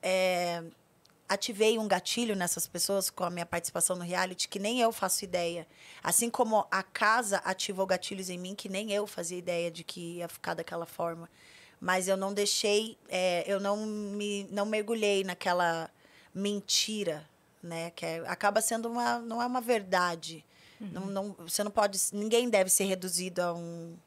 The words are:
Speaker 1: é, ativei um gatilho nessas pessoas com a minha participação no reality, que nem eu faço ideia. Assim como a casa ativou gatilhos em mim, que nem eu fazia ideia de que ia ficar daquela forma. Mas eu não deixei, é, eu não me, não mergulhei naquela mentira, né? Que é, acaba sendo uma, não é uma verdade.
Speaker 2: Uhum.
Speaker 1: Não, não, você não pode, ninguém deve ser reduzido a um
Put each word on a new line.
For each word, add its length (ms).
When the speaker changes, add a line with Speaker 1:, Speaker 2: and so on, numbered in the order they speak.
Speaker 1:
é, 600
ativei 520
um 80
gatilho 480
nessas 320
pessoas 420
com 140
a 80
minha 140
participação 500
no 80
reality, 440
que 120
nem 220
eu 100
faço 340
ideia. 400
Assim 260
como 400
a 140
casa 540
ativou 500
gatilhos 420
em 80
mim, 160
que 160
nem 240
eu 140
fazia 320
ideia 320
de 120
que 340
ia 100
ficar 260
daquela 320
forma. 420
Mas 240
eu 80
não 160
deixei, 640
é, 380
eu 120
não 280
me, 640
não 160
mergulhei 560
naquela 680
mentira, 960
né? 280
Que 160
é, 120
acaba 340
sendo 260
uma, 300
não 240
é 60
uma 140
verdade. 840
Speaker 2:
Uhum. 120
Speaker 1:
Não, 160
não, 320
você 240
não 80
pode, 260
ninguém 380
deve 180
ser 140
reduzido 580
a 120
um 420